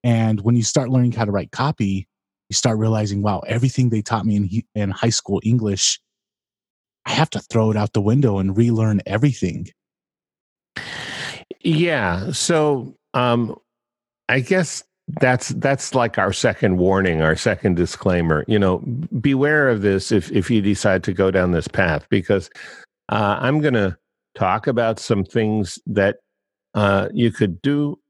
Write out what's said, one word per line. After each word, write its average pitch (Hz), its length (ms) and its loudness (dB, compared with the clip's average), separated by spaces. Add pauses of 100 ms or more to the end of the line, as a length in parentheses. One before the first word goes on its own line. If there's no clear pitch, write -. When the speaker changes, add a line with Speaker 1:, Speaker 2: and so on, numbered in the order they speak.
Speaker 1:
And 113 380 2
when 117 120 2
you 117 80 4
start 123 280 0
learning 123 220 2
how 113 120 -2
to 104 80 -2
write 95 180 -4
copy, 101 560 -2 (420)
you 95 60 -10
start 113 240 0
realizing, 107 440 0
wow, 104 240 0
everything 123 420 2
they 110 140 0
taught 110 220 -4
me 107 120 2
in, 101 260 0 (120)
in 101 160 -2
high 117 200 -2
school - 320 -2
English, 107 560 0 (1080)
I - 60 -8
have 156 180 0
to 104 100 -8
throw 110 300 0
it 107 60 0
out 107 160 -2
the 110 80 0
window 107 380 2
and 95 180 0
relearn 110 500 2
everything. 104 600 -2 (1900)
Speaker 2:
Yeah. 139 720 0
So, 147 600 0 (200)
um, 120 420 0 (720)
I 127 120 2
guess 180 420 -2 (380)
that's, 127 300 2
that's - 440 -2
like 120 240 0
our 98 140 0
second 98 460 0
warning, 92 440 2
our 80 140 4
second 95 400 0
disclaimer. 85 720 0
You 107 100 2
know, 95 200 2 (420)
beware 143 480 2
of 110 140 0
this 98 280 0
if, 101 220 0
if 101 180 0
you 113 100 4
decide 98 440 2
to 101 80 -4
go 95 180 2
down 90 220 2
this 82 160 -2
path, 82 420 -2
because, 98 400 0 (580)
uh, 104 320 0
I'm 139 200 0
gonna 113 360 0 (380)
talk 98 320 0
about 113 320 0
some 98 260 -2
things 107 640 -2
that, 101 300 2 (580)
uh, 101 380 2
you 117 180 2
could 92 320 -2
do. 147 360 -2 (120)